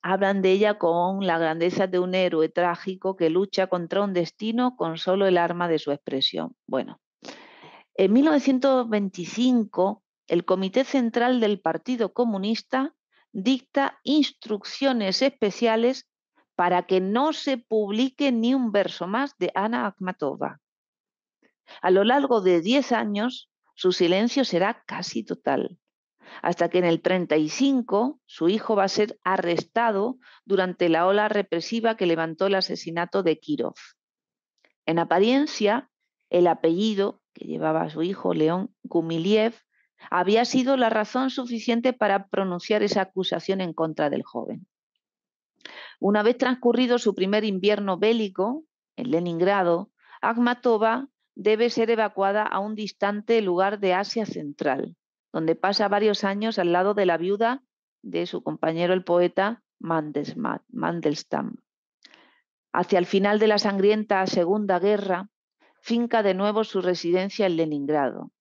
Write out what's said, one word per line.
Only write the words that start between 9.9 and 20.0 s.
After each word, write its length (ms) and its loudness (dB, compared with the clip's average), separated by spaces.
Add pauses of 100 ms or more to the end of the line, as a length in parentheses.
el 160 0
Comité 400 0
Central 560 2
del 200 2
Partido 520 -2
Comunista 840 -2 (380)
dicta 720 -2
instrucciones 1160 -2
especiales 880 0 (460)
para 320 2
que 140 2
no 320 0
se 260 -4
publique 720 0
ni 220 2
un 160 0
verso 360 -2
más 320 -4
de 160 -2
Ana 320 -2
Akhmatova. 760 -6 (1200)